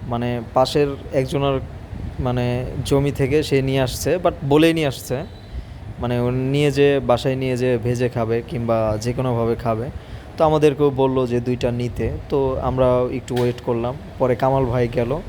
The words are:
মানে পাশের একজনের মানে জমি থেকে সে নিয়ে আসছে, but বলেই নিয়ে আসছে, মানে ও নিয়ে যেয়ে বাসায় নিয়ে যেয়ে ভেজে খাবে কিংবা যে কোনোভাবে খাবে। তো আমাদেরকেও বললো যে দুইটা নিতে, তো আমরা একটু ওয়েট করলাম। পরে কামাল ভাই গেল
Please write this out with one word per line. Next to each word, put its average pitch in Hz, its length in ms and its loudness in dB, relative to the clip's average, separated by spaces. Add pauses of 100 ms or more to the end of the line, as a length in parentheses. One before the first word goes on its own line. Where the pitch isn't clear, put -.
মানে 120 340 -4 (120)
পাশের 143 340 2 (260)
একজনের 139 460 0 (600)
মানে 123 460 0 (200)
জমি 143 260 2
থেকে 143 320 2
সে 139 180 2
নিয়ে 135 200 2
আসছে, 135 420 0
but 175 80 4 (120)
বলেই 156 300 6
নিয়ে 160 140 0
আসছে, 131 360 -6 (760)
মানে 120 200 0
ও 123 120 0
নিয়ে 135 400 2
যেয়ে 139 280 4
বাসায় 123 360 2
নিয়ে 131 220 -2
যেয়ে 127 200 2
ভেজে 120 320 0
খাবে 117 380 -2
কিংবা 113 540 0
যে 120 120 -2
কোনোভাবে 117 420 0
খাবে। 113 340 -2 (480)
তো 165 60 4
আমাদেরকেও 151 460 4
বললো 131 380 2
যে 120 120 0
দুইটা 123 320 -2
নিতে, 120 400 -2 (180)
তো 135 320 0
আমরা 127 240 2 (260)
একটু 127 240 -6
ওয়েট 123 300 0
করলাম। 120 300 -2 (240)
পরে 127 160 2
কামাল 135 300 2
ভাই 123 220 0
গেল 123 420 -2